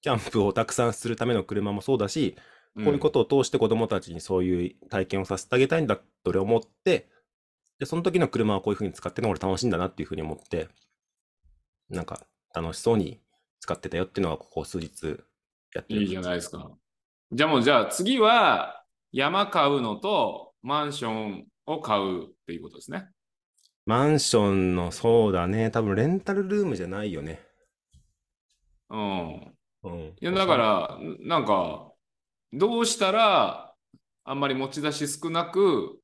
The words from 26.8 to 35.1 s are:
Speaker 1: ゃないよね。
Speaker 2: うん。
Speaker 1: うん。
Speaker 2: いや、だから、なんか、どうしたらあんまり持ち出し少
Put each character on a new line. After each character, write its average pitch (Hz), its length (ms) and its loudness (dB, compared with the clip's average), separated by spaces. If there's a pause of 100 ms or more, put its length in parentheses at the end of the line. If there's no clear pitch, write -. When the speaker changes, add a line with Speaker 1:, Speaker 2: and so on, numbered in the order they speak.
Speaker 1:
ゃ 87 40 -8
な 101 160 -6
い 101 80 -6
よ 76 100 -8
ね。 78 180 -12 (1500)
Speaker 2:
う 107 80 -10
ん。 92 560 -6 (300)
Speaker 1:
う 90 60 -10
ん。 87 40 -10
Speaker 2:
い 82 260 -12
や、 170 100 -4
だ 190 160 2
か 165 120 4
ら、 104 400 2 (220)
な 165 180 -2
ん 120 80 0
か、 87 440 0 (600)
ど 220 280 2
う 226 60 4
し - 120 -2
た 190 140 2
ら 202 600 2 (500)
あ - 100 -8
ん 139 60 -4
ま 139 80 0
り 135 60 0
持 135 140 -2
ち 147 140 -8
出 151 100 -2
し 147 160 -4
少 165 220 -6